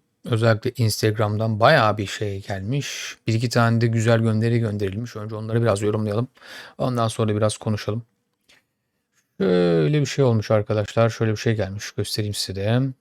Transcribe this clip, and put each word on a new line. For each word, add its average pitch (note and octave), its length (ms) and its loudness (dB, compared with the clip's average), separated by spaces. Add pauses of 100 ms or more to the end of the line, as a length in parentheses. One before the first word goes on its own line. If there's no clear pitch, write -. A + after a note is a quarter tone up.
(240)
özellikle A2+ 520 2
Instagram'dan G#2+ 840 0
bayağı A2+ 380 6
bir G2+ 80 -4
şey G2 360 -8
gelmiş. G#2 760 -8 (100)
Bir A2+ 80 0
iki A#2 140 0
tane A#2 320 2
de A#2+ 60 2
güzel A2+ 340 2
gönderi A2+ 380 2
gönderilmiş. G#2 580 -4
Önce G#2+ 180 -10
onları A2 280 -2
biraz G#2 200 2
yorumlayalım. G#2+ 460 0 (500)
Ondan A#2+ 300 0
sonra G#2+ 280 0
biraz G#2+ 220 0
konuşalım. G#2+ 440 -4 (1400)
Şöyle E3+ 640 2
bir C#3 60 0
şey C#3 180 0
olmuş A2+ 260 2
arkadaşlar. G#2+ 600 0
Şöyle A2+ 220 -2
bir G#2 40 -2
şey A#2 180 0
gelmiş. G2+ 360 -6
Göstereyim G#2 440 -4
size F#2+ 260 -6
de. A2+ 200 2 (200)